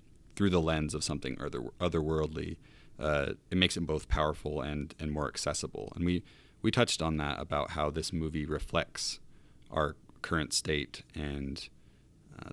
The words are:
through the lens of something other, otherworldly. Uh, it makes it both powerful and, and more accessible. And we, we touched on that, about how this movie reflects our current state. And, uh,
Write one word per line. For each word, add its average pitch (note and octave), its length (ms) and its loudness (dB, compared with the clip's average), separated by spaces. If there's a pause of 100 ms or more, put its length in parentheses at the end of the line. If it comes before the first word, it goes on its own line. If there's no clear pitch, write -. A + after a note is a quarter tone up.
(340)
through G2+ 160 4
the F2+ 100 6
lens D#2 320 2
of D2+ 120 -2
something C2+ 360 -4
other, C#2 200 -4 (200)
otherworldly. D#2 760 0 (420)
Uh, D2 360 2 (160)
it F#2 60 0
makes F2+ 200 6
it E2+ 100 -2
both D#2 220 -2
powerful D2+ 520 2
and, D2 380 -4
and D#2 140 -4
more D2 160 -2
accessible. - 680 -4
And E2+ 100 -2
we, F2 200 2 (380)
we A2 100 2
touched - 280 2
on D#2+ 180 2
that, D2 200 -2
about D2 320 -2
how D2+ 200 0
this D2+ 220 -4
movie D#2+ 320 -2
reflects - 760 -2 (500)
our D2+ 240 2 (260)
current D#2 320 0
state. - 520 0 (100)
And, C#2+ 540 -4 (680)
uh, - 160 -16